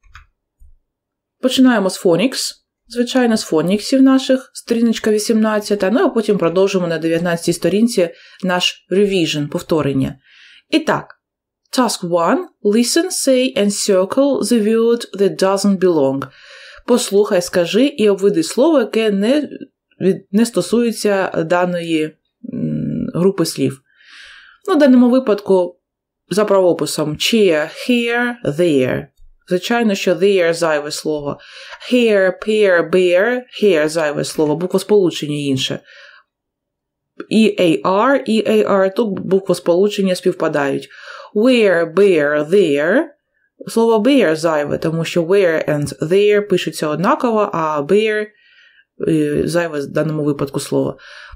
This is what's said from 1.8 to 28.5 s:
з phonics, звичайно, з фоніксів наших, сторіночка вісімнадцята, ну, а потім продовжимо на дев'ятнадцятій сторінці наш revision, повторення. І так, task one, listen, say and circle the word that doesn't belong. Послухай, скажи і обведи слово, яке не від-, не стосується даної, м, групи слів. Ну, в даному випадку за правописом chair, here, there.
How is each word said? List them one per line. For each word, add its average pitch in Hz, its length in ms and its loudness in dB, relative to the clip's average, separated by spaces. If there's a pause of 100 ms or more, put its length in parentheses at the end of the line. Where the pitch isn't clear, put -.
з - 160 -6
phonics, 180 540 0 (320)
звичайно, 240 460 0
з - 60 -4
фоніксів 196 580 0
наших, 262 520 2
сторіночка 226 580 0
вісімнадцята, 208 800 0
ну, 247 100 2
а 370 100 2
потім 220 280 0
продовжимо 180 500 0
на 165 100 -4
дев'ятнадцятій 165 560 -2
сторінці 190 560 0 (340)
наш 180 480 -2
revision, 180 560 0
повторення. 143 680 -2 (540)
І 320 100 2
так, 170 360 -6 (600)
task 214 320 -2
one, 175 280 2 (260)
listen, 240 420 2
say 262 520 0
and 202 120 2
circle 202 720 0
the 214 200 0
word 226 560 0
that 185 240 0
doesn't 190 360 2
belong. 139 480 0 (600)
Послухай, 208 540 2
скажи 180 440 0
і 214 240 2
обведи 190 340 2
слово, 294 360 2
яке 220 320 -2
не 220 380 0 (520)
від-, 180 300 -2
не 220 140 2
стосується 214 1040 -2
даної, 170 680 -2 (360)
м, 156 600 -4
групи 180 320 0
слів. 135 360 -4 (840)
Ну, 381 80 2
в - 20 2
даному 254 320 6
випадку 202 720 0 (500)
за 208 160 0
правописом 165 720 0
chair, 165 540 0 (200)
here, 240 440 0 (120)
there. 147 600 0 (460)